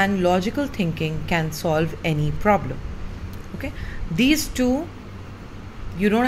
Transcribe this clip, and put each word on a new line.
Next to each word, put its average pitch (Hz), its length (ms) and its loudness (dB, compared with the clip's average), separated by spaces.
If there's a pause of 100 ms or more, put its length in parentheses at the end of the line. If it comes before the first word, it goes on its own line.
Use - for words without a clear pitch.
and 196 200 2
logical 185 460 2
thinking 160 600 -2
can 160 240 0 (120)
solve 160 400 2
any 151 280 0 (160)
problem. 165 320 2 (760)
Okay, 277 160 -6 (400)
these 262 360 4
two 254 400 2 (1120)
you 202 120 4
don't 226 180 6